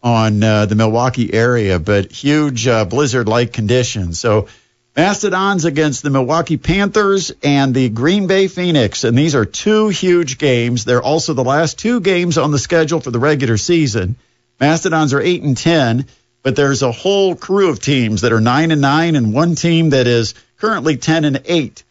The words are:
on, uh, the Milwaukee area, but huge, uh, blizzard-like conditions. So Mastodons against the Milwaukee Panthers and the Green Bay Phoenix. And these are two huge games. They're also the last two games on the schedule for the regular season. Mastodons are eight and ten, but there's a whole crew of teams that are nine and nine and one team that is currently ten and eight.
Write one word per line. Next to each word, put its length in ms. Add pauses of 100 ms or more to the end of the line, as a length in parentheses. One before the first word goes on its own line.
on, 400
uh, 240
the 80
Milwaukee 580
area, 460
but 340
huge, 540
uh, 180
blizzard-like 680
conditions. 680
So 260 (500)
Mastodons 680
against 380
the 80
Milwaukee 460
Panthers 760 (120)
and 300
the 160
Green 380
Bay 220
Phoenix. 560
And 120
these 200
are 80
two 440
huge 500
games. 460
They're 180
also 320
the 100
last 340
two 220
games 360
on 140
the 80
schedule 420
for 120
the 80
regular 360
season. 600 (420)
Mastodons 560
are 60
eight 220
and 140
ten, 500 (360)
but 140
there's 260
a 80
whole 460
crew 320
of 120
teams 420
that 100
are 80
nine 320
and 80
nine 340
and 180
one 220
team 360
that 180
is 260 (220)
currently 400
ten 280
and 200
eight. 460